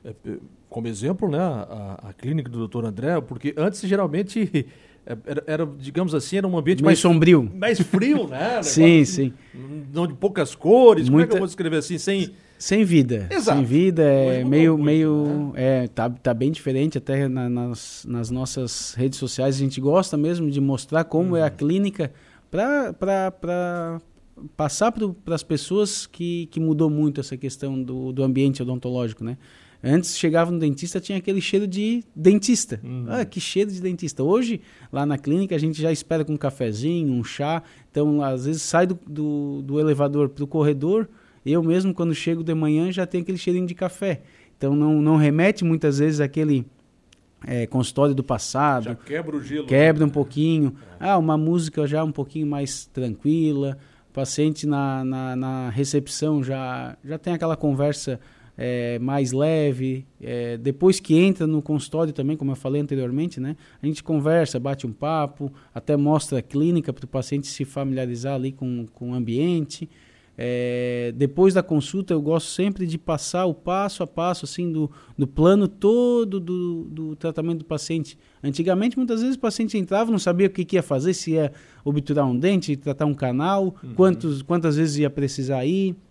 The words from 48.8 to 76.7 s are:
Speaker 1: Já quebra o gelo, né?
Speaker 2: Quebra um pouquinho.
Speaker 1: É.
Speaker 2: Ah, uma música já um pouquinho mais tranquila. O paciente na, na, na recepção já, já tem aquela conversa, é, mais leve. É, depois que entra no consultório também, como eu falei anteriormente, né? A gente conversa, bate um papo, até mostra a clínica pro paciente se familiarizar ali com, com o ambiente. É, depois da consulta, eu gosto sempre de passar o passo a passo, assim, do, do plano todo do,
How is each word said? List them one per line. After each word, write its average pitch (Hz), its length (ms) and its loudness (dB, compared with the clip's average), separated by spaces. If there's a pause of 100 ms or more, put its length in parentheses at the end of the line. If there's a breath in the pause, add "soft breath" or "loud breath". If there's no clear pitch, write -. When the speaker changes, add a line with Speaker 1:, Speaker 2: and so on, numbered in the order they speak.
Speaker 1:
Já 117 120 -8
quebra 151 420 -8
o 143 40 -6
gelo, 139 220 -6
né? 127 60 -12
Speaker 2:
Quebra 151 360 6
um 143 40 2
pouquinho. 147 680 0 (240 loud breath)
Speaker 1:
É. - 100 -8
Speaker 2:
Ah, 196 80 4
uma 156 200 2
música 156 500 0
já 151 160 -2
um 156 80 -2
pouquinho 143 340 -6
mais 143 420 -6
tranquila. 139 880 -2 (320 soft breath)
O - 40 -20
paciente 147 540 -2
na, 139 380 -2
na, 131 320 -6
na 131 320 -4
recepção 143 760 -2
já, 127 600 -8
já 151 120 -10
tem 175 160 -4
aquela 165 220 -2
conversa, 143 640 -2 (380 soft breath)
é, 120 420 -4
mais 135 320 0
leve. 135 760 0 (160)
É, 120 360 -6
depois 139 420 2
que - 180 2
entra 185 300 4
no 156 140 0
consultório 156 500 -2
também, 143 240 -2
como 139 160 -4
eu 131 60 -4
falei 143 240 -2
anteriormente, 139 580 -4
né? 139 160 -8 (260 soft breath)
A - 40 -6
gente 151 180 -4
conversa, 156 560 0
bate 135 260 -6
um 117 60 -6
papo, 143 600 -4 (220 soft breath)
até 147 220 -2
mostra 143 440 0
a - 20 -6
clínica 151 500 0
pro 127 160 -10
paciente 139 400 -6
se - 160 -8
familiarizar 131 720 -6
ali 131 160 -4
com, 123 420 -6
com 120 180 -10
o - 20 -6
ambiente. 143 760 -2 (520 soft breath)
É, 123 760 -4
depois 143 360 4
da 185 80 2
consulta, 175 520 -2
eu 156 80 2
gosto 156 300 -2
sempre 190 360 -4
de 165 100 -4
passar 170 480 -4
o 170 80 0
passo 190 500 -4
a 156 40 -6
passo, 170 380 -4
assim, 175 260 -6
do, 156 180 -2 (280 loud breath)
do 139 100 0
plano 180 400 4
todo 226 720 2
do, 175 460 -6